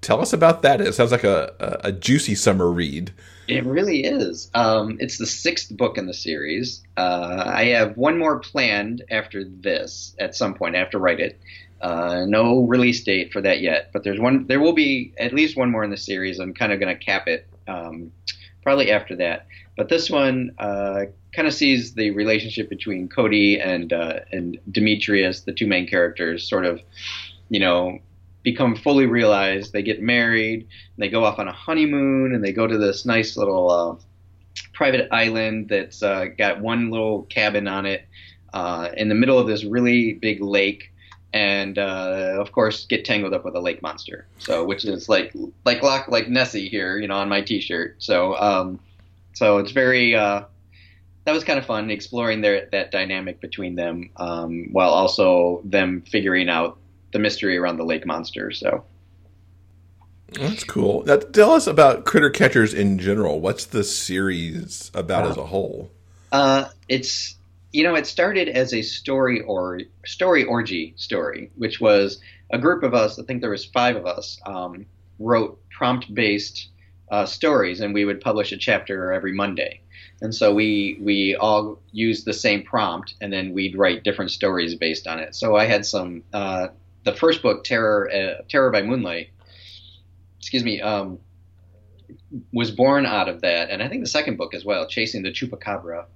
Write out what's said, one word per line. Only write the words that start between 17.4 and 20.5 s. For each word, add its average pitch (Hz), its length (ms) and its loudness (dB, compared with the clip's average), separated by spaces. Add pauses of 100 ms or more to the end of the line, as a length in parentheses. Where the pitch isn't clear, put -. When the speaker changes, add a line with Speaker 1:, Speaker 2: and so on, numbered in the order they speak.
Speaker 2:
um, 85 440 -10 (520)
probably 139 280 4
after 101 260 0
that. 87 280 -2 (320)
But - 120 -2
this 165 200 2
one, 131 480 0